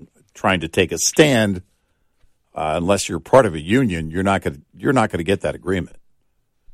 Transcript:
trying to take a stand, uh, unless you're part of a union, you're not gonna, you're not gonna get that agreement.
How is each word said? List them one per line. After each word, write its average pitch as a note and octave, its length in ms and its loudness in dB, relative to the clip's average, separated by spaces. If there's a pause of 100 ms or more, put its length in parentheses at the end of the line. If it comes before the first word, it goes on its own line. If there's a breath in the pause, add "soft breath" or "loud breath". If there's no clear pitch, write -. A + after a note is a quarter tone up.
(340)
trying - 280 0
to E2 80 -4
take F2+ 220 0
a E2+ 60 -4
stand, A2 640 2 (920)
uh, D#2 220 -4
unless F#2+ 320 0
you're D#2+ 100 -6
part C3 260 4
of E2+ 100 -4
a D2+ 60 -8
union, F2+ 480 -2
you're F#2 140 -2
not G2 180 0
gonna, C#2+ 180 -8 (140)
you're - 200 -2
not A2 160 2
gonna E2+ 140 -6
get F#2+ 180 -2
that D2+ 140 -4
agreement. F2+ 420 -6 (760)